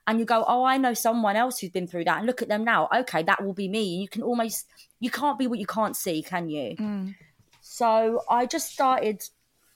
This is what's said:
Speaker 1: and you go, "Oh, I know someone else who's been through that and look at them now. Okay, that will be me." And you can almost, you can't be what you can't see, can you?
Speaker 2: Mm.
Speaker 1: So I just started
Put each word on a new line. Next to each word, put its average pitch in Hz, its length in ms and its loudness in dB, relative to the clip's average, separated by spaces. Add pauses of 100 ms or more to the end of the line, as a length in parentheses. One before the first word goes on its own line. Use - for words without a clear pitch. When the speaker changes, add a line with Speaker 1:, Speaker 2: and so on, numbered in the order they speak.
Speaker 1:
and 220 100 4
you 226 80 2
go, 226 220 4
"Oh, 247 160 4
I 262 140 4
know 254 180 2
someone 226 400 2
else 240 240 0
who's 190 100 -6
been 180 160 -4
through 170 200 -4
that 165 120 4
and 196 80 -4
look 247 160 -2
at 226 60 -4
them 208 160 0
now. 214 280 4
Okay, 220 300 0
that 196 240 2
will 196 80 -4
be 190 160 -4
me." 202 240 -2
And 180 80 -4
you 202 80 -8
can 220 140 -8
almost, 226 420 -2 (340)
you 240 120 -4
can't 277 260 -2
be 262 80 0
what 233 140 -2
you 196 80 -6
can't 208 280 -2
see, 156 280 -4
can 175 260 -4
you? 151 280 -4
Speaker 2:
Mm. 202 380 -6 (460)
Speaker 1:
So 226 680 2
I 240 180 4
just 311 240 -4
started 254 500 0 (540)